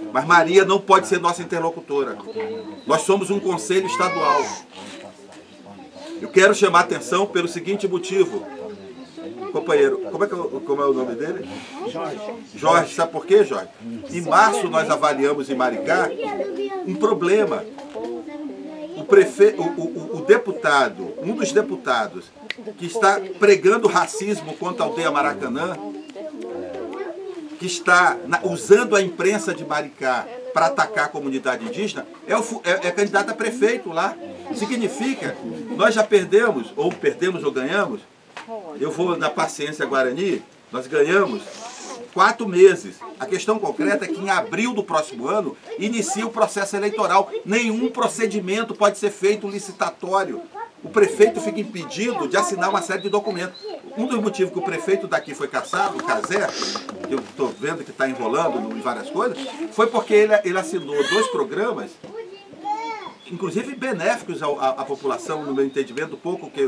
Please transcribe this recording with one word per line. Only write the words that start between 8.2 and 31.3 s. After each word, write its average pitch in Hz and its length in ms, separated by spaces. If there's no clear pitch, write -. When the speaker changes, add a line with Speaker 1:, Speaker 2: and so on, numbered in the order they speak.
Speaker 1:
Companheiro, 143 460
como 196 140
é - 20
que 202 60
é 180 40
o, 143 280
como 143 160
é 143 40
o 135 60
nome 123 240
dele? 147 340
Speaker 2:
Jorge. 320 320
Speaker 1:
Jorge, 170 400
sabe 165 200
por 156 120
quê, 196 200
Jorge? 98 240
Em 175 80
março 185 480
nós - 220
avaliamos 143 600
em 135 60
Maricá 151 540
um 185 100
problema. 202 680
O - 80
prefe-, 202 520
o, 170 60
o, 170 200
o, - 340
o - 80
deputado, 165 960
um 175 120
dos 233 200
deputados 123 720
que 175 80
está 202 340
pregando 208 520
racismo 190 640
contra 175 320
a - 20
aldeia 160 240
Maracanã, 143 680
que 175 60
está 180 600
na, 156 180
usando 208 520
a 202 60
imprensa 185 520
de 160 120
Maricá 135 600
para 165 140
atacar 156 380
a 156 40
comunidade 131 560